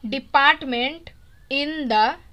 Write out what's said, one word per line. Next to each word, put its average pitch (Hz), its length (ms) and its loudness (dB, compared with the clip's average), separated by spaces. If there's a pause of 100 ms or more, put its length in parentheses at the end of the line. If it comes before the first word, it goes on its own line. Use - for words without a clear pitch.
department 277 1040 0 (420)
in 285 160 -4 (220)
the 220 160 4 (260)